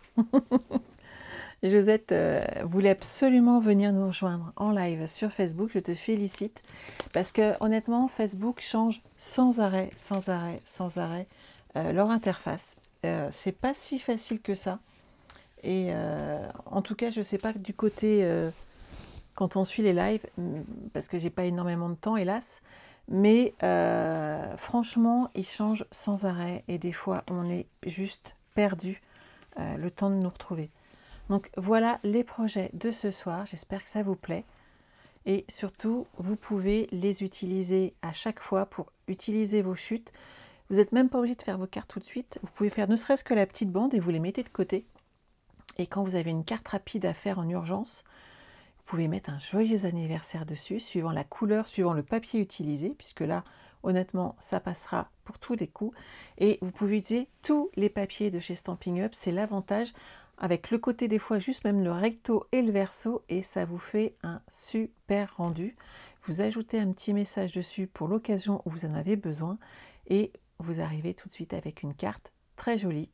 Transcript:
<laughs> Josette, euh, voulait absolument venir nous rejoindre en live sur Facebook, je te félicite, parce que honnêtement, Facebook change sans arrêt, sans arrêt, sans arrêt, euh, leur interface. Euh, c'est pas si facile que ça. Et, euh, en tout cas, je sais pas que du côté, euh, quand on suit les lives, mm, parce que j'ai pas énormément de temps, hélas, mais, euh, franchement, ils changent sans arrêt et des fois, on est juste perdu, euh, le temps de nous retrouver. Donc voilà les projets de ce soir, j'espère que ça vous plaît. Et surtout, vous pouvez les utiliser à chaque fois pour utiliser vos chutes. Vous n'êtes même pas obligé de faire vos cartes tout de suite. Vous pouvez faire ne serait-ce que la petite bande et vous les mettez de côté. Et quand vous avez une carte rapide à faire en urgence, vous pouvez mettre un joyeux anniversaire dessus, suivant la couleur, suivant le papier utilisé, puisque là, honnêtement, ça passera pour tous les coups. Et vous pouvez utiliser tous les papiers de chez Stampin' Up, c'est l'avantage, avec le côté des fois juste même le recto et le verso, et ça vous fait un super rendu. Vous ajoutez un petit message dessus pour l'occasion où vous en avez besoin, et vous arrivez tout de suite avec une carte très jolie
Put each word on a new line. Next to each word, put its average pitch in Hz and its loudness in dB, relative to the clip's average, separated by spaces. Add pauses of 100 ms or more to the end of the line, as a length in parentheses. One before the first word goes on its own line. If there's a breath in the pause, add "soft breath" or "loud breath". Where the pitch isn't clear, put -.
(160)
<laughs> - 0
Josette, 208 6
euh, 165 4 (220)
voulait 190 6
absolument 240 6
venir 202 6
nous 196 2
rejoindre 175 -2
en 208 0
live 170 0
sur 208 -4
Facebook, 190 0
je - 0
te - -2
félicite, 202 -2 (500 loud breath)
parce 185 0
que 214 4
honnêtement, 226 2
Facebook 214 -2
change 226 0 (140)
sans 247 4
arrêt, 190 2
sans 196 -4
arrêt, 170 -2
sans 180 -6
arrêt, 170 -4 (480 loud breath)
euh, 160 0
leur 196 4
interface. 190 -2 (320)
Euh, 165 0
c'est - -4
pas 254 -2
si - -6
facile 226 -4
que 196 -2
ça. - -6 (840 soft breath)
Et, 185 0
euh, 151 -4 (200)
en 190 0
tout 214 -6
cas, 233 -2
je 226 -2
sais 196 -4
pas 220 -4
que 214 -8
du 196 -6
côté, 214 4
euh, 170 2 (840 loud breath)
quand 185 0
on 190 4
suit - -2
les 196 6
lives, 196 2 (100)
mm, 170 -4 (320)
parce 147 -6
que 175 -2
j'ai 170 -2
pas 180 -2
énormément 175 0
de 175 -2
temps, 214 -2
hélas, 202 -2 (480 loud breath)
mais, 214 8
euh, 170 2
franchement, 240 2
ils 190 -2
changent 214 -2
sans 202 -2
arrêt 175 -4
et 175 -2
des 170 -4
fois, - -4
on 175 -2
est 175 -2 (160)
juste - -8 (180)
perdu, 190 0 (580 soft breath)
euh, 160 -6
le 165 -4
temps 196 0
de 196 2
nous 185 0
retrouver. 160 -8 (600 soft breath)
Donc 196 0
voilà 226 4
les 214 2
projets 214 -2
de 220 -2
ce 220 -4
soir, 185 -6
j'espère 196 -10
que - -18
ça 214 -2
vous 196 -2
plaît. 180 -6 (800 soft breath)
Et 196 0
surtout, 220 -4 (120)
vous 190 -2
pouvez 208 0
les 190 0
utiliser 190 0
à 165 -6
chaque - -6
fois 196 0
pour - -10 (160)
utiliser 208 0
vos 185 -2
chutes. - -6 (560 loud breath)
Vous 190 0
n'êtes 202 8
même 254 6
pas 254 -2
obligé 240 0
de - -12
faire 190 -4
vos 190 -4
cartes 202 -10
tout - -12
de - -10
suite. - -10
Vous 185 -12
pouvez 208 2
faire 202 0
ne 220 6
serait-ce 269 2
que - 0
la 208 6
petite 196 -2
bande 226 2
et 214 4
vous 170 2
les 165 2
mettez 190 -2
de - -14
côté. - -2 (920)
Et 180 -2
quand 196 -2
vous 185 -2
avez 165 0
une 160 -2
carte 226 -6
rapide 196 -4
à 170 0
faire 190 -4
en 165 -2
urgence, 180 -4 (760 loud breath)
vous - -20
pouvez 165 -2
mettre 180 -4
un 143 -6
joyeux 208 0
anniversaire 160 -4
dessus, 160 -8
suivant 165 -4
la 151 -2
couleur, 214 0
suivant 175 0
le 147 0
papier 226 -2
utilisé, 156 -2
puisque - -10
là, 170 -2 (380 loud breath)
honnêtement, 185 0
ça - -4
passera - -6 (140)
pour - -16
tous - -6
les 202 -2
coups. - -8 (420 loud breath)
Et 208 4
vous 185 -4
pouvez 208 0
utiliser 233 -2 (140)
tous 302 2
les 202 4
papiers 202 -2
de 180 -2
chez 175 -6
Stampin' 180 -4
Up, 214 -2
c'est - -4
l'avantage, 208 -2 (440 loud breath)
avec 175 -2
le 233 2
côté 240 0
des 220 2
fois 214 -2
juste 254 -4
même 202 4
le 175 2
recto 220 0
et 254 4
le 220 2
verso, 202 -2
et 185 -2
ça 185 -4
vous 175 -6
fait - -2
un 170 -8
super - -4
rendu. 170 -2 (460 loud breath)
Vous 165 -4
ajoutez 226 -2
un 196 2
petit 202 -4
message 202 -2
dessus 185 -6
pour 160 -6
l'occasion 202 -2
où 165 -6
vous 160 -6
en 151 -4
avez 160 0
besoin, 170 -4 (500 loud breath)
et 208 2 (260)
vous 165 -4
arrivez 160 -4
tout - -18
de - -20
suite - -10
avec 156 -8
une 143 -6
carte - -8 (240)
très 233 -2
jolie 160 -4